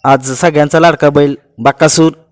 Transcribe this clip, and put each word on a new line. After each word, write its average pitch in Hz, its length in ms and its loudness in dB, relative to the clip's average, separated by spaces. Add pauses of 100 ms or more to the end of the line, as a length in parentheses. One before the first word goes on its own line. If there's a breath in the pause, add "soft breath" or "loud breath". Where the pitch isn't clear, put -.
आज 135 280 0
सगळ्यांचा 147 480 0
लाडका 156 300 2
बैल 143 240 0 (240)
बकासूर 156 540 0 (200)